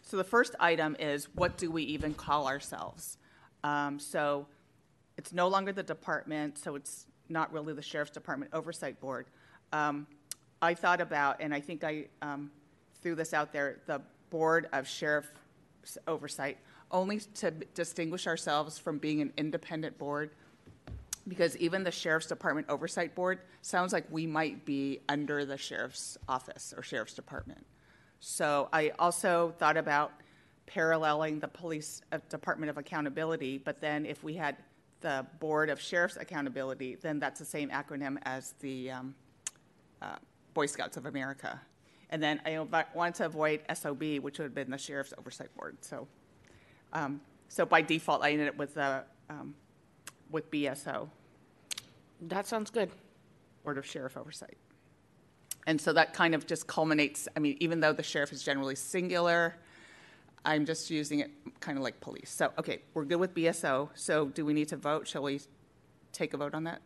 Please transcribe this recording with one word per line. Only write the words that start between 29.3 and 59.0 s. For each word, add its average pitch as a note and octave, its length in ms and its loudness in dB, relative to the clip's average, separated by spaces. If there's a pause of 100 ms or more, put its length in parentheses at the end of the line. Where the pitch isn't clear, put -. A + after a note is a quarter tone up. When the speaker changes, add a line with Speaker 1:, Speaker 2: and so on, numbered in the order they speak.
Speaker 1:
thought D#3 180 6
about D3 360 4 (540)
paralleling D#3 720 2
the D3 80 -6
Police, D#3+ 540 -8 (100)
uh, D#3+ 60 -2 (100)
Department D#3 420 -2
of D3 80 -6
Accountability, D3 800 -2
but C#3+ 220 -6
then D3+ 260 0
if C#3+ 180 -8
we D#3 100 -6
had D3+ 220 -2 (440)
the C3+ 260 0 (120)
Board D3+ 300 4
of C#3 120 0
Sheriff's F3 360 0
Accountability, C3 800 -6
then D3+ 220 -2
that's C3+ 200 -4
the D#3 60 -12
same D3 260 -4
acronym C#3 520 -4
as C3 380 -6
the, C3 300 -6
um, C3 240 -8 (840)
uh, F#2+ 160 -8 (380)
Boy D3 120 4
Scouts - 300 -4
of C3 100 -10
America. C#3 540 -6 (500)
And D#3+ 120 -2
then D3+ 240 2
I D#3+ 40 0
invi-, D#3+ 440 0
wanted E3+ 220 0
to F3+ 100 0
avoid D#3 420 2
S - 160 -4
O D3 100 -2
B, D3+ 260 -2
which C#3 180 -8
would D#3 60 -4
have C3 100 -8
been C3+ 160 -4
the C3+ 80 -4
Sheriff's C#3 400 -6
Oversight - 380 -14
Board. - 240 -8
So, C3+ 260 -12 (840)
um, C#3+ 280 -2 (280)
so - 180 2
by D#3+ 160 10
default, D#3 400 4
I D3 80 6
ended D3 180 4
up B2+ 80 -4
with, C#3+ 220 -6
uh, C3+ 240 2 (260)
um, D3 260 -10 (760)
with D#3 200 -4
B D3 160 2
S C3+ 200 -4
O. D3 240 -6 (1120)
Speaker 2:
That F3+ 240 -2
sounds G#3+ 240 -2
good. G#3+ 200 2 (760)
Speaker 1:
Board C#3+ 140 -2
of C#3 60 -6
Sheriff C3 320 -8
Oversight. - 400 -14 (1080)
And D#3+ 140 4
so D#3+ 140 2
that D#3+ 200 8
kind E3 200 6
of C#3+ 120 0
just - 200 -4
culminates, D3+ 600 2 (100)
I D#3 40 0
mean, C#3+ 200 2
even E3+ 200 2
though D#3 140 6
the C#3 80 -4
sheriff D3 300 0
is C3+ 100 -10
generally C#3 340 0
singular, E3+ 800 2 (880)